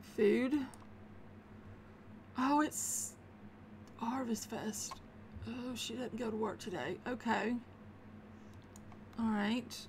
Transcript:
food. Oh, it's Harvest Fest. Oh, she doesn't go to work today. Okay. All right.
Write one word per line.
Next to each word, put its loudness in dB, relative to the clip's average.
food. 8
Oh, 8
it's 0
Harvest 0
Fest. -2
Oh, -4
she -2
doesn't -2
go 2
to 0
work 2
today. -2
Okay. 2
All 4
right. 4